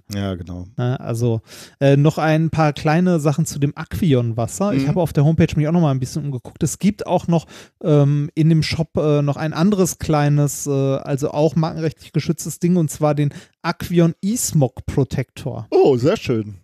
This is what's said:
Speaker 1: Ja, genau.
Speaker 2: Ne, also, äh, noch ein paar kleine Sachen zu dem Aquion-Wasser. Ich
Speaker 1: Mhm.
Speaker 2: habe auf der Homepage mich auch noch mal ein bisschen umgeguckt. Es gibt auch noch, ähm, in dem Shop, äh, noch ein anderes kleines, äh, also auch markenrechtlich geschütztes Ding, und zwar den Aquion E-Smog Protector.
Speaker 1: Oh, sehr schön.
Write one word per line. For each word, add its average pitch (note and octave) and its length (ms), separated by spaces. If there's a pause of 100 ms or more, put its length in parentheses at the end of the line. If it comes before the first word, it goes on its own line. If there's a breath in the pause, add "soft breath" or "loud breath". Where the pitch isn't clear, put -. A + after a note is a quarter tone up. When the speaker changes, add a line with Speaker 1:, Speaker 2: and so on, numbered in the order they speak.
(120)
Speaker 1:
Ja, G2+ 240
genau. F2 300 (120)
Speaker 2:
Ne, B2+ 220
also, A2+ 420 (380 loud breath)
äh, C#3 180
noch D3 200
ein D#3+ 320
paar D#3 240
kleine E3+ 460
Sachen D3 260
zu - 140
dem C#3+ 160
Aquion-Wasser. B2 960
Ich C3+ 100
Speaker 1:
Mhm. C#3 40
Speaker 2:
habe D3 140
auf D#3 120
der C#3+ 120
Homepage D#3+ 320
mich D3 100
auch D#3+ 60
noch F3 80
mal D3+ 100
ein C3+ 80
bisschen C3+ 240
umgeguckt. C#3 400
Es - 160
gibt - 260
auch - 220
noch, E3+ 180 (380 loud breath)
ähm, D3 500
in D#3+ 160
dem D#3 140
Shop, - 340
äh, D3 240
noch C#3+ 160
ein D#3 160
anderes F#3 460
kleines, D3 680
äh, C#3+ 60
also C3+ 600
auch D3+ 240
markenrechtlich D#3+ 580
geschütztes D#3 460
Ding, F3 180
und D#3+ 120
zwar D3+ 240
den C#3+ 180 (300 loud breath)
Aquion E3+ 520 (100)
E-Smog F#3+ 640
Protector. B2 840
Speaker 1:
Oh, D3+ 260
sehr D#3 200
schön. G#2+ 460